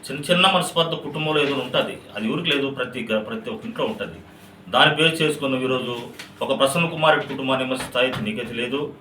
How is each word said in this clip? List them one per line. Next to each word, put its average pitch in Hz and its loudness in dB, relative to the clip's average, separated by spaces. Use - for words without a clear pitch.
చిన్న 139 -8
చిన్న 180 6
మనస్పర్ధ 165 2
కుటుంబంలో 156 0
ఏదో 139 0
ఉంటుంది. 113 0
అది 107 -4
ఊరికి 165 -2
లేదు, 139 0
ప్రతి 123 -4
గ-, 107 2
ప్రతి 113 -8
ఒక్క 110 -10
ఇంట్లో 139 -2
ఉంటుంది. - -8
దాన్ని 147 6
బేస్ 160 4
చేసుకుని 139 0
ఈరోజు 127 0
ఒక 127 -2
ప్రసన్న 165 4
కుమార్ 156 4
రెడ్డి - -2
కుటుంబాన్ని 131 0
విమర్శించే 131 -4
స్థాయి 127 2
నీకైతే 110 -6
లేదు. 123 -2